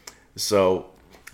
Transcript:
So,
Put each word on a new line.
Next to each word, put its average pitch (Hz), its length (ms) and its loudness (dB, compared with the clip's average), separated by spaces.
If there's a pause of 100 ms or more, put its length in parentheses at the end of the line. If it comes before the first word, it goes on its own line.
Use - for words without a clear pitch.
(360)
So, 95 540 0 (440)